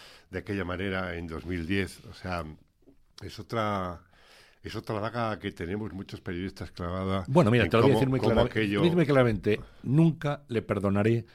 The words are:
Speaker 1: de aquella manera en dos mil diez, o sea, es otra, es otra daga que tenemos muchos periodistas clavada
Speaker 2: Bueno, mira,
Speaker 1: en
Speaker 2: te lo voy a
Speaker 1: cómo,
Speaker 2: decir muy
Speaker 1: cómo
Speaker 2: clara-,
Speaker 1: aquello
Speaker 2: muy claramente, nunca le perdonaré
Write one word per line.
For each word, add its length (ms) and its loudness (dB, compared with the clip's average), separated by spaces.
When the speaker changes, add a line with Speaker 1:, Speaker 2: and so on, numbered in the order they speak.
Speaker 1:
de 80 -8
aquella 260 -6
manera 500 -4
en 120 -8
dos 180 -10
mil 200 -4
diez, 400 -2
o 80 -18
sea, 300 -6
es 180 -14
otra, 640 -4
es 140 -12
otra 240 -6
daga 400 -4
que 120 -6
tenemos 420 -6
muchos 280 -12
periodistas 500 -8
clavada 560 -4
Speaker 2:
Bueno, 220 4
mira, 140 4
Speaker 1:
en 60 2
Speaker 2:
te 80 4
lo 60 6
voy 80 8
a 20 4
Speaker 1:
cómo, 60 4
Speaker 2:
decir 100 2
muy 100 0
Speaker 1:
cómo 140 2
Speaker 2:
clara-, 160 4
Speaker 1:
aquello 340 0
Speaker 2:
muy 220 4
claramente, 540 2
nunca 640 2
le 120 0
perdonaré 720 2